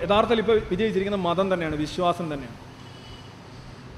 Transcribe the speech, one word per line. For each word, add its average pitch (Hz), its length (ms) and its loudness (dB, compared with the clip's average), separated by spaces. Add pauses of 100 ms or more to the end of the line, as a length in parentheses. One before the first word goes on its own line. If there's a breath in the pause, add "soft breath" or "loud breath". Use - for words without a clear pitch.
യഥാർത്ഥത്തിൽ 220 400 4
ഇപ്പോൾ 220 120 6 (160)
വിജയിച്ചിരിക്കുന്ന 196 460 2 (100)
മതം 175 240 2
തന്നെയാണ്, 160 320 0
വിശ്വാസം 175 480 0
തന്നെയാണ്, 131 260 -8 (1400)